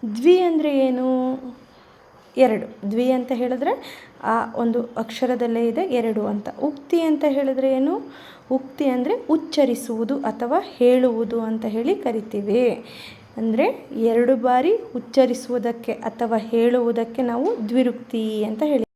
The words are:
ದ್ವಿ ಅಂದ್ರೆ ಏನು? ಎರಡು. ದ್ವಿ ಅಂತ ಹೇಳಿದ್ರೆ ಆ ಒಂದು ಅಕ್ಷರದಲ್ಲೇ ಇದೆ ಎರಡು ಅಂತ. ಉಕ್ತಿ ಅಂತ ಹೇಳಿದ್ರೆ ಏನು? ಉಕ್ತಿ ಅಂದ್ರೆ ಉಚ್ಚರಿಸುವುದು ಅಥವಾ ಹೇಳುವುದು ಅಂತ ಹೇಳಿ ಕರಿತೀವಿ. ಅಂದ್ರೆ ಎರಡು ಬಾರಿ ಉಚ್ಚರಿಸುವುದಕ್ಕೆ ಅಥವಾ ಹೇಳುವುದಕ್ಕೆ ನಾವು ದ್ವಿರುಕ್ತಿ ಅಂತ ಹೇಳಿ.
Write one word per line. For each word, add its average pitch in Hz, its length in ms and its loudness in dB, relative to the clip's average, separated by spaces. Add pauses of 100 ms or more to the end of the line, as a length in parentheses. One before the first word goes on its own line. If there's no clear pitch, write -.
(160)
ದ್ವಿ 330 240 6
ಅಂದ್ರೆ 311 400 2
ಏನು? 254 260 2 (1300)
ಎರಡು. 220 540 0
ದ್ವಿ 247 200 2
ಅಂತ 254 240 0
ಹೇಳಿದ್ರೆ 254 720 -4 (180)
ಆ 226 320 -2
ಒಂದು 233 420 0
ಅಕ್ಷರದಲ್ಲೇ 233 720 -2
ಇದೆ 233 140 0
ಎರಡು 233 440 0
ಅಂತ. 208 240 -4 (140)
ಉಕ್ತಿ 302 380 0
ಅಂತ 311 260 2
ಹೇಳಿದ್ರೆ 269 460 2
ಏನು? 285 380 0 (400)
ಉಕ್ತಿ 262 340 -2
ಅಂದ್ರೆ 254 280 0 (160)
ಉಚ್ಚರಿಸುವುದು 262 880 0
ಅಥವಾ 247 460 -2
ಹೇಳುವುದು 240 800 2
ಅಂತ 220 240 -4
ಹೇಳಿ 233 300 0
ಕರಿತೀವಿ. 220 920 -2 (520)
ಅಂದ್ರೆ 226 540 0
ಎರಡು 233 440 2
ಬಾರಿ 254 420 2 (180)
ಉಚ್ಚರಿಸುವುದಕ್ಕೆ 240 960 0
ಅಥವಾ 226 460 -4
ಹೇಳುವುದಕ್ಕೆ 233 840 2
ನಾವು 240 480 -2
ದ್ವಿರುಕ್ತಿ 226 720 0
ಅಂತ 214 220 -2
ಹೇಳಿ. 277 200 2 (100)